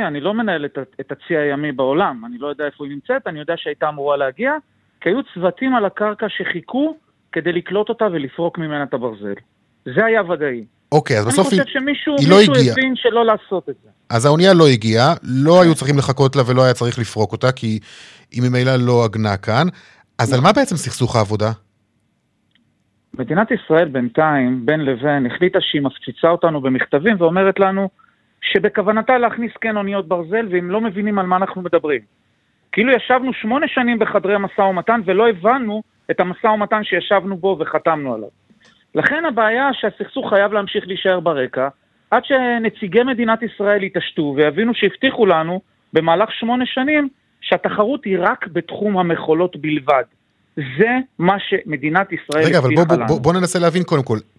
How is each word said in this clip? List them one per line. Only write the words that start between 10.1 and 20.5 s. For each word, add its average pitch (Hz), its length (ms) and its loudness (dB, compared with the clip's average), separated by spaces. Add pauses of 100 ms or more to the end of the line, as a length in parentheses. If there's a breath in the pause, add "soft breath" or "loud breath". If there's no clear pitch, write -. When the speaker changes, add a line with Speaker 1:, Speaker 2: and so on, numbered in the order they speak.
Speaker 1:
ודאי. 143 320 -4 (280)
Speaker 2:
אוקיי, 147 260 2
אז 104 60 2
Speaker 1:
אני 117 80 0
Speaker 2:
בסוף 285 160 2
Speaker 1:
חושב 220 140 2
Speaker 2:
היא, - 120 -6
Speaker 1:
שמישהו, 285 460 -2
Speaker 2:
היא 165 100 4
לא - 80 8
Speaker 1:
מישהו 208 180 8
Speaker 2:
הגיעה. 127 180 4
Speaker 1:
הבין 262 220 0
שלא 233 300 2
לעשות 208 440 -2
את 135 140 -10
זה. - 60 -20 (200)
Speaker 2:
אז 117 160 2
האונייה 170 280 6
לא 165 140 8
הגיעה, 117 460 4 (100)
לא 147 380 6
היו 165 140 6
צריכים 139 220 0
לחכות 135 380 2
לה 139 140 4
ולא 127 140 4
היה 127 100 6
צריך 120 260 -4
לפרוק 107 320 -4
אותה, 127 200 0
כי 110 280 -4 (520 loud breath)
היא 120 180 -6
ממילא 127 260 2
לא 120 300 2
עגנה 107 320 -2
כאן. 117 300 0 (520 soft breath)
אז 131 140 0
על 123 80 2
מה 190 120 6